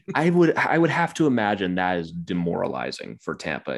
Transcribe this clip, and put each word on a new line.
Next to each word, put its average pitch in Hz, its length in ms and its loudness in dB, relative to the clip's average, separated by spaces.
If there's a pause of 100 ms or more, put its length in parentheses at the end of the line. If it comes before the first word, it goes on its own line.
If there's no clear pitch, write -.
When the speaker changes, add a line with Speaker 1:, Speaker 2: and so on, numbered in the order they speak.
Speaker 1:
<laughs> 185 120 -10
Speaker 2:
I 156 160 4
would, 170 260 4
I - 220 0
would 165 120 4
have 165 240 0
to 160 120 2
imagine 104 480 2
that 90 240 0
is 82 140 -6
demoralizing 85 1080 -4
for 80 120 -6
Tampa 73 440 -6